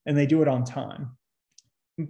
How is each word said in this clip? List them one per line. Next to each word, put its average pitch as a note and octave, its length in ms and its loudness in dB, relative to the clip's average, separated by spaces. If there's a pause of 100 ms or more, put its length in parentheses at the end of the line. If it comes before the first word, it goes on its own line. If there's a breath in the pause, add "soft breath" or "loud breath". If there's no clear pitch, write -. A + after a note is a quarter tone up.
and D3 100 0
they C#3+ 100 4
do D#3 160 4
it D3 60 4
on B2+ 140 2
time. B2 540 -10 (920)